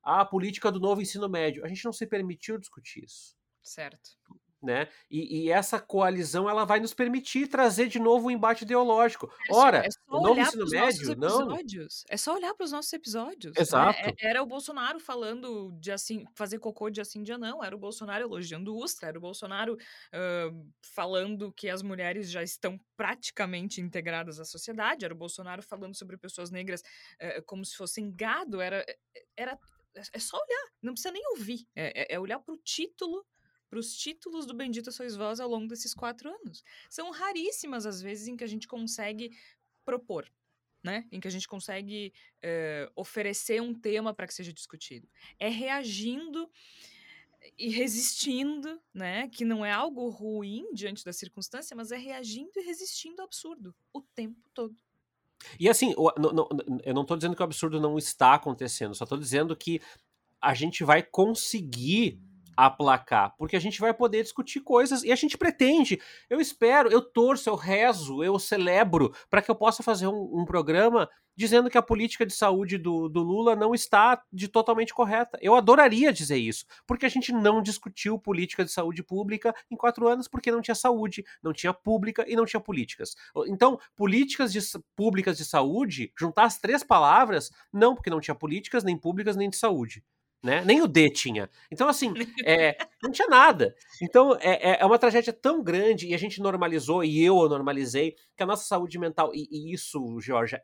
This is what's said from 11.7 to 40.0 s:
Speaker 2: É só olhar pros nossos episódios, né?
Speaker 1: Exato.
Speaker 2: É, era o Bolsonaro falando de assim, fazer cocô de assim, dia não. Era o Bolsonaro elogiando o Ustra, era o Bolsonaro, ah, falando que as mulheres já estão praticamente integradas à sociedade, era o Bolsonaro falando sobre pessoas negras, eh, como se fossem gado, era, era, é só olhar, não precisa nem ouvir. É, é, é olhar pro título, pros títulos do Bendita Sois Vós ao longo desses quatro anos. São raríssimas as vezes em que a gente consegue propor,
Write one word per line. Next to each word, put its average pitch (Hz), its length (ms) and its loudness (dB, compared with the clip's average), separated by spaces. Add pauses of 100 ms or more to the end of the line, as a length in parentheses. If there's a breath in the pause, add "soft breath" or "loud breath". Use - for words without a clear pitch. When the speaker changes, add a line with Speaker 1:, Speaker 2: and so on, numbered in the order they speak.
Speaker 2:
É 202 80 -8
só 311 180 -4
olhar 381 200 -6
pros 330 180 -8
nossos 294 200 -8
episódios, 240 600 -10
né? 165 80 0
Speaker 1:
Exato. 156 380 2
Speaker 2:
É, 208 180 -8
era 226 240 -2
o 285 40 -6
Bolsonaro 277 520 -10
falando 233 800 -10
de 175 140 -12
assim, 202 320 -10 (100)
fazer 208 240 -10
cocô 220 320 -10
de 208 100 -10
assim, 208 220 -14
dia 233 160 -12
não. 240 240 -10
Era 196 140 -12
o - 20 -16
Bolsonaro 208 460 -10
elogiando 180 500 -10
o 233 80 -10
Ustra, - 240 -10
era 165 120 -12
o - 20 -16
Bolsonaro, 196 560 -10 (360 loud breath)
ah, 175 380 -6 (320)
falando 190 720 -8
que - 160 -12
as 185 120 -8
mulheres 185 480 -8
já 175 140 -10
estão 185 380 -10 (160)
praticamente 190 840 -8
integradas 165 600 -10
à 160 40 -18
sociedade, 220 600 -8
era 170 100 -10
o - 20 -18
Bolsonaro 180 460 -16
falando 196 320 -18
sobre 185 220 -18
pessoas 175 340 -16
negras, 185 320 -10 (380 loud breath)
eh, 165 220 -10
como 190 220 -16
se - 120 -16
fossem 196 360 -12
gado, 220 480 -8
era, 185 240 -6 (520)
era, 254 200 -10 (560)
é 226 60 -16
só - 180 -10
olhar, 554 360 -8 (100)
não 240 120 -12
precisa 359 180 -12
nem 403 160 -12
ouvir. 240 360 -10 (120)
É, 143 360 -8
é, - 40 -6
é - 20 -8
olhar 202 220 -10
pro 320 160 -16
título, 349 680 -10 (440)
pros 226 280 -12
títulos 311 500 -12
do 240 80 -14
Bendita 240 360 -10
Sois 240 260 -14
Vós 214 240 -8
ao 247 80 -10
longo 226 200 -8
desses 233 260 -12
quatro 240 360 -12
anos. 381 340 -18 (240 soft breath)
São 339 220 -14
raríssimas 320 760 -8
as 190 140 -10
vezes 208 280 -12
em 247 80 -14
que 240 80 -12
a 226 40 -10
gente 220 180 -12
consegue 226 640 -10 (540 soft breath)
propor, 240 460 -8 (520)